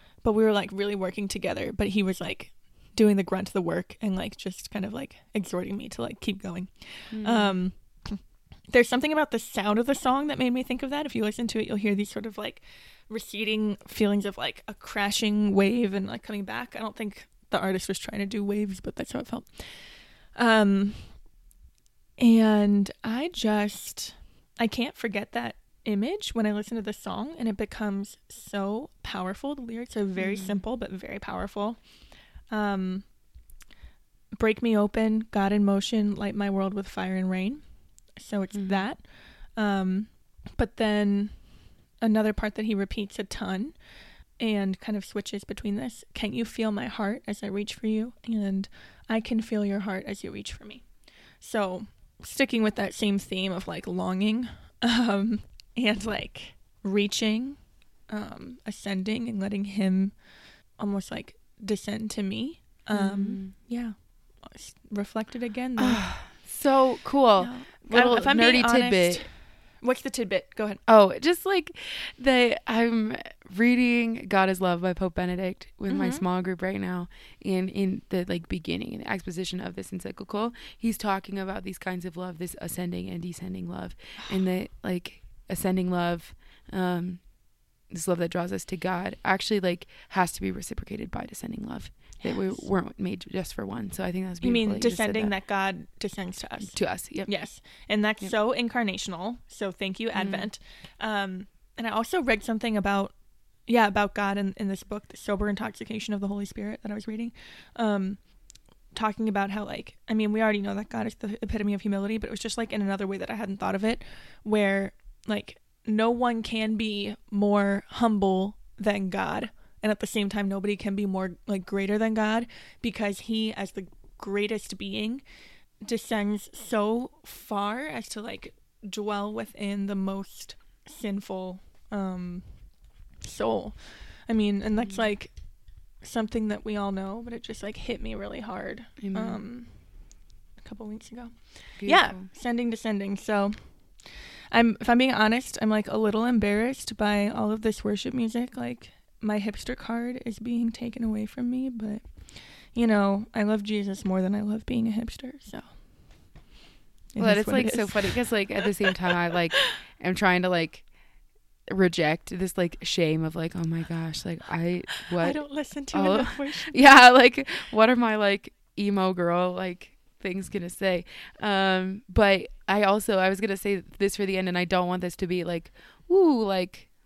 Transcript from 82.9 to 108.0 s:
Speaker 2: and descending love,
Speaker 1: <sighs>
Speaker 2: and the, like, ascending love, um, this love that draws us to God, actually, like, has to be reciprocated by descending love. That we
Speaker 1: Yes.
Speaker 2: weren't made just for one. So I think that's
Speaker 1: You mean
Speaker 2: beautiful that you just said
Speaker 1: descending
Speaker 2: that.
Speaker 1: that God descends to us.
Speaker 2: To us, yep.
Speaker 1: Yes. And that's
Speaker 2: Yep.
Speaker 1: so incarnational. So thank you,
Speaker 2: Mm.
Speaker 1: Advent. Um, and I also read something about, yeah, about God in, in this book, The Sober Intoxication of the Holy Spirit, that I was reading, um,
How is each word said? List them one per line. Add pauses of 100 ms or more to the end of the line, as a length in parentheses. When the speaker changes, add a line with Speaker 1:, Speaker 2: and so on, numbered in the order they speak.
Speaker 2:
and
descending
love, (180)
Speaker 1:
<sighs>
Speaker 2:
and
the, (140)
like, (260)
ascending
love, (380)
um, (680)
this
love
that
draws
us
to
God,
actually,
like, (240)
has
to
be
reciprocated
by
descending
love. (320)
That
we
Speaker 1:
Yes.
Speaker 2:
weren't
made
just
for
one.
So
I
think
that's
Speaker 1:
You
mean
Speaker 2:
beautiful
that
you
just
said
Speaker 1:
descending
Speaker 2:
that.
Speaker 1:
that
God (120)
descends
to
us.
Speaker 2:
To
us,
yep.
Speaker 1:
Yes. (280)
And
that's
Speaker 2:
Yep.
Speaker 1:
so
incarnational. (100)
So
thank
you,
Speaker 2:
Mm.
Speaker 1:
Advent. (420)
Um, (280)
and
I
also
read
something
about, (540)
yeah,
about
God
in,
in
this
book,
The
Sober
Intoxication
of
the
Holy
Spirit,
that
I
was
reading, (420)
um, (760)